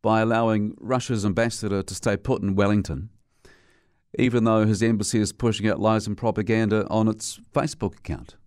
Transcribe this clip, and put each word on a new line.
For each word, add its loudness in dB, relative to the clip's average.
by 2
allowing 2
Russia's -2
ambassador 0
to -8
stay 0
put -2
in -2
Wellington, 0
even 2
though 4
his 2
embassy 0
is -2
pushing -2
out 0
lies 0
and -4
propaganda 0
on 2
its -4
Facebook -4
account. -10